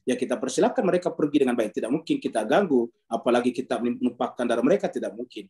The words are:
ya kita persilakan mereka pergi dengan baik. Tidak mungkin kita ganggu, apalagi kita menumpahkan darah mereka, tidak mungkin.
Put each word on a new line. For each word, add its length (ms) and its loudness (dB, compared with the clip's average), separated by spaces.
ya 160 -2
kita 160 -2
persilakan 560 0
mereka 240 0
pergi 320 2
dengan 80 2
baik. 160 0
Tidak 160 -4
mungkin 320 -2
kita 240 -2
ganggu, 480 2
apalagi 480 0
kita 240 -4
menumpahkan 640 -4
darah 200 0
mereka, 280 2
tidak 240 -6
mungkin. 340 -12